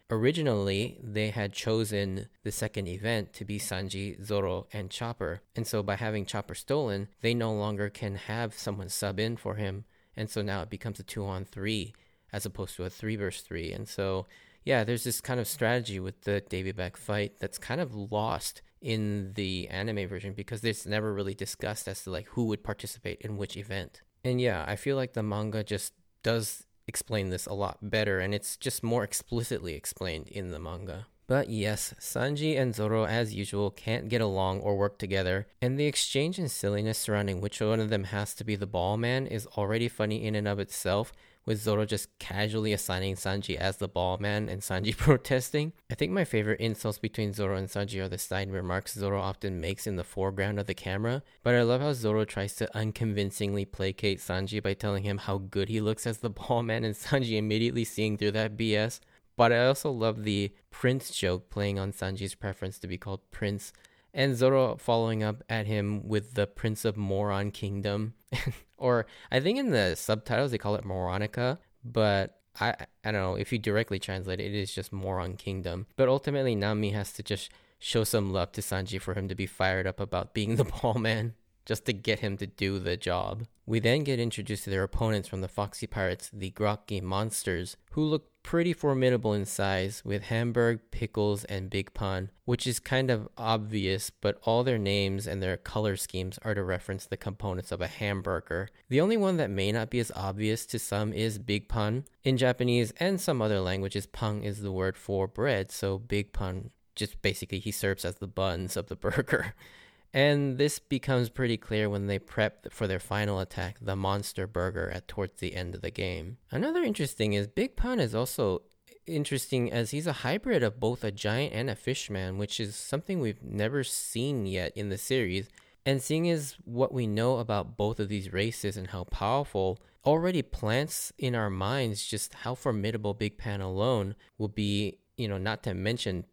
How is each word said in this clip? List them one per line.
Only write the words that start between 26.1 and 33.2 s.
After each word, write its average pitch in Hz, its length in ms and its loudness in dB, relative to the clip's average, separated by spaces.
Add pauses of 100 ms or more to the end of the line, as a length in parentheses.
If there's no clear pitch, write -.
does 110 420 0 (220)
explain 101 440 -2
this 92 160 -4
a 104 80 -4
lot 98 260 -2
better, 104 380 2
and 95 160 0
it's - 220 -4
just - 260 -4
more 117 220 2
explicitly 104 680 -2
explained 80 540 -6
in 92 220 -6
the 78 80 -6
manga. 87 480 -8 (220)
But 135 200 2
yes, 107 520 0
Sanji 143 580 0
and 123 160 2
Zoro, 110 300 2
as 110 300 0